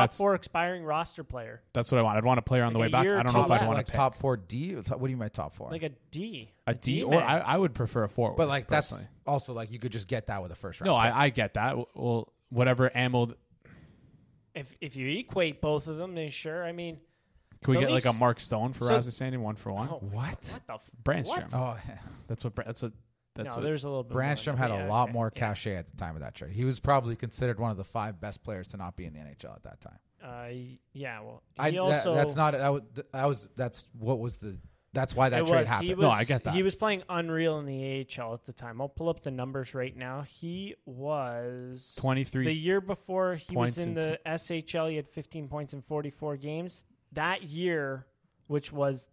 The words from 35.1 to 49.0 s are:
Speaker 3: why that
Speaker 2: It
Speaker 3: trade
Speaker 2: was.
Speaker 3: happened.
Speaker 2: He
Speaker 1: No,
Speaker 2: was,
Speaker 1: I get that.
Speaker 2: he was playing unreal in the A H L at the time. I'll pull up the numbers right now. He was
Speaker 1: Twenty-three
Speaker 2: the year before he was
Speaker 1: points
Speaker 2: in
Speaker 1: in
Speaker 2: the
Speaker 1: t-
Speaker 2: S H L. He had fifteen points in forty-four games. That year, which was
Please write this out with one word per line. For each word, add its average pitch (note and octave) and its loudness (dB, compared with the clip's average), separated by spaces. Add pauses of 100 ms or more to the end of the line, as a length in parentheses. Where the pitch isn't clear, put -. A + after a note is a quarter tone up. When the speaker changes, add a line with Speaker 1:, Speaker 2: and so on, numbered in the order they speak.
Speaker 3:
why C3 6
that B2 4
Speaker 2:
It - 0
Speaker 3:
trade E3+ 8
Speaker 2:
was. D3+ 4
Speaker 3:
happened. A2+ 4
Speaker 2:
He F#3 0
Speaker 1:
No, F#3 6
Speaker 2:
was, A2 8
Speaker 1:
I A#2 2
get B2+ 2
that. - 0
Speaker 2:
he F#3 4
was F#3+ 2
playing G3+ 0
unreal E3 0
in D3 -6
the C3+ -6
A C3+ -4 (140)
H - -10
L A2+ -6
at A#2 -12
the B2+ -12
time. A#2+ -10
I'll C#3+ -4
pull E3 -4
up E3+ -2
the C#3+ -6
numbers C3 -6
right C3 -4
now. B2+ -8
He F#3 -10 (100)
was B2+ -6
Speaker 1:
Twenty-three C3 0
Speaker 2:
the D#3 2
year F3 2
before F#3 -2
he F3+ -8
was A#2+ 2
Speaker 1:
points E3 -4
Speaker 2:
in E3+ -2
Speaker 1:
in E3+ -4
Speaker 2:
the D#3+ 0
Speaker 1:
t- D#3+ -2 (100)
Speaker 2:
S D#3+ -4
H D#3+ -4
L. D#3+ 0
He D#3+ -2
had C#3+ -4
fifteen D3+ -10
points C#3+ -8
in C#3+ -10
forty-four D3 -6
games. D#3 -8 (280)
That F3 -2
year, D3 -2 (420)
which D3 -2
was C#3 0